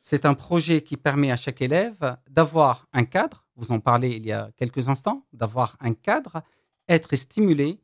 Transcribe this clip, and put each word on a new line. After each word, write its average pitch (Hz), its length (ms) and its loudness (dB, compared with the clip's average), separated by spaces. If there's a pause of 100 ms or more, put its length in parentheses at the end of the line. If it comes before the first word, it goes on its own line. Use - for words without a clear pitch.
C'est 139 240 -2
un 143 100 6
projet 160 460 0
qui 147 160 -12
permet 143 340 0
à 123 60 0
chaque 131 260 -6
élève 156 540 -2 (120)
d'avoir 147 640 2
un 123 120 2
cadre, - 420 -4 (100)
vous 120 160 -6
en 113 80 -2
parlez 120 360 0
il 110 80 -14
y 110 80 -6
a 107 240 -6
quelques 123 320 -4
instants, 208 460 -2
d'avoir 117 460 -4
un 123 120 -2
cadre, 202 500 -4 (460)
être 165 280 0
stimulé 165 680 0